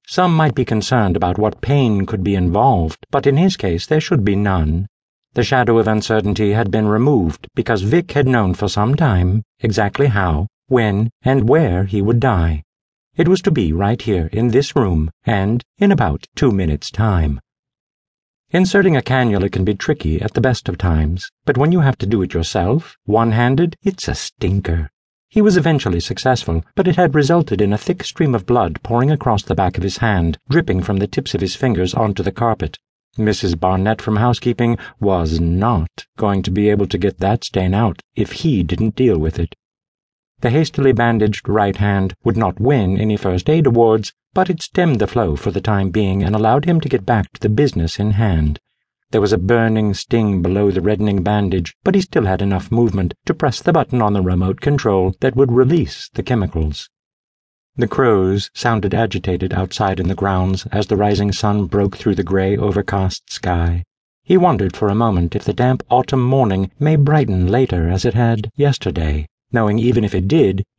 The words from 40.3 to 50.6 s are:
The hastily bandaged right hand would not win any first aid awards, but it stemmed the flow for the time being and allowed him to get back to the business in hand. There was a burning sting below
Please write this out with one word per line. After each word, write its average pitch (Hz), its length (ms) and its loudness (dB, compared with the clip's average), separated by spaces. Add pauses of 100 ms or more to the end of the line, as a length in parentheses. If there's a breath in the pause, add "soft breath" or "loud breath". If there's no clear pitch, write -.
The 123 100 0
hastily 135 400 2
bandaged 113 580 0
right 101 280 0
hand 98 380 0 (100)
would 113 120 0
not 98 220 -2
win 107 400 0
any 107 180 0
first 92 320 -2
aid 156 180 2
awards, 113 460 2 (200)
but 185 160 0
it 175 140 -6
stemmed 156 380 0
the 104 80 0
flow 98 260 -2
for 101 160 -6
the 90 100 -4
time 98 300 0
being 98 320 0
and 101 140 0
allowed 110 280 2
him 165 160 2
to 147 80 -4
get 113 160 -2
back 113 280 0
to - 80 -20
the 123 80 0
business 104 500 0
in 107 140 -2
hand. 85 480 0 (500)
There 113 100 0
was 98 120 2
a 107 60 2
burning 110 540 2
sting 104 480 0
below 98 300 2